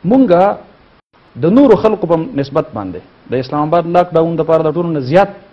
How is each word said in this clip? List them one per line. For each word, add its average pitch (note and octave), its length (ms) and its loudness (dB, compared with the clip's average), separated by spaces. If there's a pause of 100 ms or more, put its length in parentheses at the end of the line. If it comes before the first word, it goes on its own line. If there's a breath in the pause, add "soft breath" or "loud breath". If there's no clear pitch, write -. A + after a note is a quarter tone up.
(120)
موږ C4+ 120 4 (1200)
د - 20 0 (120)
نورو C4+ 260 6
خلکو G#3+ 300 0
په E3 40 2 (220)
نسبت C#3 260 -2 (120)
باندې F#2 220 -10 (320)
د B2+ 120 -2
اسلام D3+ 240 -4
آباد E3+ 300 0
لاک F3 160 2
ډاون E3 260 0
دپاره D#3+ 240 0
د D#3 140 -2
ټولو E3+ 180 -4
نه C#3+ 60 -4 (100)
زیات G3 240 0 (180)